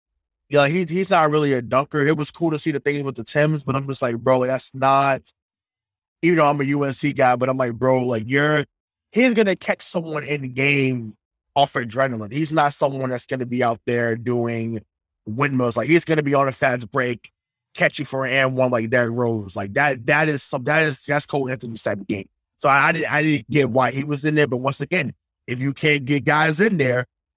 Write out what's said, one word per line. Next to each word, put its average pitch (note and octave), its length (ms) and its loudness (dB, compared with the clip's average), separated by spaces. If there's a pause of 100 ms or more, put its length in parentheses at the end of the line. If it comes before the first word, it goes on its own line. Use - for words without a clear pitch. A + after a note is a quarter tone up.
(500)
yeah, C#3+ 180 4
he's, E3+ 220 0
he's F#3 200 -2
not D#3+ 220 4
really D3 220 2
a B2 100 0
dunker. C3+ 420 0
It D#3 100 4
was D3+ 140 -4
cool E3 220 -2
to D3+ 80 -4
see D#3+ 100 -2
the C#3 100 -2
things C#3+ 240 -2
with C3+ 120 -6
the A#2 80 -12
Timbs, D3+ 400 0
but C3 120 -2
I'm C3+ 120 -4
just C3+ 160 -6
like, A#2+ 160 -2
"Bro, B2+ 200 4
like, B2+ 100 0
that's C3 260 -4
not," C3+ 560 2 (880)
even E3 160 4
though D3+ 100 6
I'm C#3+ 140 2
a - 40 0
U C#3+ 180 0
N C#3 100 -2
C D3 180 -2
guy, B2+ 240 4
but B2+ 140 0
I'm C3 80 -2
like, B2 160 -2
"Bro, B2+ 320 2
like, A2+ 220 -2
you're," C#3+ 360 2 (480)
he's A#3+ 220 4
gonna G3+ 220 2
catch - 260 -4
someone D#3+ 420 -6
in C#3 200 -4
the C3 40 -8
game C3 680 0 (400)
off C#3+ 180 2
adrenaline. A#2 580 -2
He's D3 200 -2
not D3 220 2
someone C3+ 360 -2
that's B2 160 -6
gonna B2+ 220 -6
be B2 160 -2
out A#2 240 0
there A#2 280 0
doing A#2 680 -4 (420)
windmills. B2+ 500 0
Like, A2+ 120 -2
he's E3 180 4
gonna D#3 160 2
be C#3+ 140 0
on C#3 120 4
a C3 40 -2
fast B2 400 -2
break, B2 400 -4 (420)
catch - 240 0
you D3 80 -6
for C3+ 180 -4
an B2+ 100 -2
and C3 220 2
one B2+ 140 2
like A2+ 220 0
Derrick A#2+ 240 2
Rose. A2+ 400 -2
Like, G2+ 180 -8
that, C#3 320 0
that D3+ 240 2
is C#3+ 140 -2
some, B2+ 220 -6
that D3+ 180 2
is, D3 200 -2
that's D3 220 -2
Cole C3+ 240 -2
Anthony's A#2 320 -8
type G#2 180 -2
of G2 80 -16
game. G2 220 -6 (280)
So C#3+ 120 0
I, C#3 200 4
I - 20 2
didn't, D3+ 200 -2
I D3+ 120 2
didn't D#3 260 0
get C3+ 220 2
why B2+ 180 2
he C3+ 140 -6
was D3 200 -4
in D3+ 120 0
there, D3 100 2
but B2+ 120 -4
once C3+ 240 -4
again, D3 320 -4 (340)
if B2 120 -6
you C3+ 140 -2
can't D3 320 0
get C#3 200 0
guys D3+ 340 2
in G#3+ 180 2
there, B2 280 0 (320)